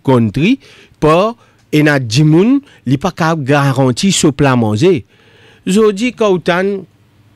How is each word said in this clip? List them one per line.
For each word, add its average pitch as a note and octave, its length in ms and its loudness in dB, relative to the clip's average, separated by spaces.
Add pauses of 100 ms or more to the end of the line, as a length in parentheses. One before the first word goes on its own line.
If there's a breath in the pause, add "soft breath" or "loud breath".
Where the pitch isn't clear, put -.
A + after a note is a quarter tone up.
country, C3 540 0 (460 soft breath)
pa F3+ 340 0 (340 soft breath)
e D3+ 160 0
na D3 160 0
dimoun, D#3 580 2 (300 soft breath)
li C#3 80 0
pa F3 160 -6
kapab D#3+ 320 -4
garanti C3+ 680 0
sou D#3 200 0
plan C3+ 240 0
manje. A2+ 460 0 (680 soft breath)
Jodi, G#3+ 480 0
ka G#3+ 160 0
ou F3+ 80 -2
tann F#3+ 380 -2 (560)